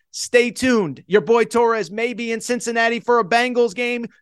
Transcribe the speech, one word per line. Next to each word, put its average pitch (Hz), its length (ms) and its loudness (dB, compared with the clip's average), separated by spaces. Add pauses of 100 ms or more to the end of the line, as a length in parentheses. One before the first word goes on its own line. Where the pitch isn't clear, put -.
Stay 240 400 0
tuned. 214 560 0
Your 190 160 4
boy 226 220 2
Torres 220 480 0
may 226 220 -4
be 226 180 -6
in 226 100 -6
Cincinnati 233 580 -2
for 240 200 2
a 220 40 0
Bengals 233 520 0
game. 240 320 -6 (140)